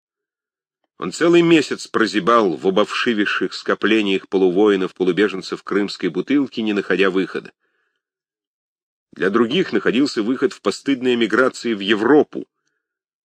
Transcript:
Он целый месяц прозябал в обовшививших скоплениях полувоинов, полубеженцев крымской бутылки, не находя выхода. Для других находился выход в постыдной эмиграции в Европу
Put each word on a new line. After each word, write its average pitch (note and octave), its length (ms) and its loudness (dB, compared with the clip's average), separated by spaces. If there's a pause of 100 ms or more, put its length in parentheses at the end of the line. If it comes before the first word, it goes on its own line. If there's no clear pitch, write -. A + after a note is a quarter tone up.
(960)
Он - 160 -8
целый E3+ 280 4
месяц E3 460 2
прозябал G2+ 680 2
в E2 100 -2
обовшививших G2+ 840 -2
скоплениях G#2 760 0
полувоинов, F#2+ 640 2
полубеженцев F#2 720 -2
крымской F#2+ 460 -4
бутылки, A#2+ 500 -2
не G#2+ 140 -2
находя F#2+ 360 0
выхода. - 440 -4 (1600)
Для E2+ 160 -4
других A#2+ 420 0
находился A2+ 500 0
выход B2 300 -2
в - 80 -18
постыдной B2 560 -2
эмиграции A#2 580 0
в G2+ 60 -6
Европу A2 680 2 (800)